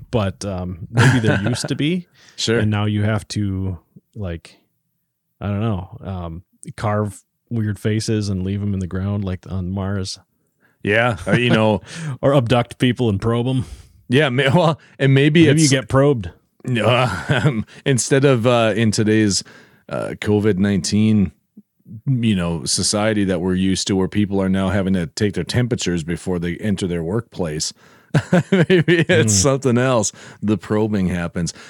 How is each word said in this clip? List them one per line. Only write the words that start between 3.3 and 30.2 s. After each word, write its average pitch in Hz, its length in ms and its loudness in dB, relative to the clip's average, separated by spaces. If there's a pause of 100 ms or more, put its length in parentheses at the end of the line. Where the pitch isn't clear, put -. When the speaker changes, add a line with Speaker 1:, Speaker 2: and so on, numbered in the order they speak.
Speaker 1:
like, 87 440 -12 (840)
I 90 80 -8
don't 101 120 -2
know, 101 420 -6
um, 87 420 -10 (320)
carve 104 460 -2 (260)
weird 107 300 -4
faces 107 500 -2
and 92 160 -4
leave 101 160 -4
'em 101 140 -4
in 95 60 -4
the 92 60 -6
ground 98 380 -4
like 92 260 -8
on 92 200 -6
Mars. 98 480 -6 (640)
Speaker 2:
Yeah, 113 340 2 (100)
uh, 98 60 0
you 120 160 2
know. 110 320 2 (200)
Speaker 1:
<laughs> 147 200 -8
Or 139 160 2
abduct 120 420 0
people 123 300 0
and 98 120 0
probe 120 260 -2
'em. 131 180 -2 (460)
Speaker 2:
Yeah, 143 180 4
may-, 131 220 2
well, 165 280 4 (200)
and 135 160 4
maybe 151 320 6
Speaker 1:
Maybe 151 160 6
Speaker 2:
it's 139 100 4
Speaker 1:
you 135 80 4
get 110 80 -8
probed. 131 420 2 (360)
Speaker 2:
No, 113 200 0 (380)
<laughs> - 60 -4
um, 123 340 0 (220)
instead 139 400 2
of, 123 200 4
uh, 117 300 4
in 113 140 2
today's, 107 520 2 (460)
uh, 55 220 -6 (100)
covid 104 380 0
nineteen, 101 720 2 (760)
you 117 300 0
know, 85 300 -4
society 104 580 0
that 92 160 0
we're 92 140 0
used 95 320 0
to, 101 100 0
where 95 120 0
people 98 340 -2
are 95 80 0
now 95 180 0
having 95 240 0
to 87 140 -2
take 104 260 -2
their 90 120 -4
temperatures 92 600 -2
before 87 340 -6
they 87 200 -4
enter 101 280 -2
their 85 160 -4
workplace. 82 720 -6 (440)
<laughs> - 160 -2 (180)
Maybe 175 580 4
it's 110 260 2
Speaker 1:
Mm. 95 80 2
Speaker 2:
something 135 360 2
else. 123 320 0 (300)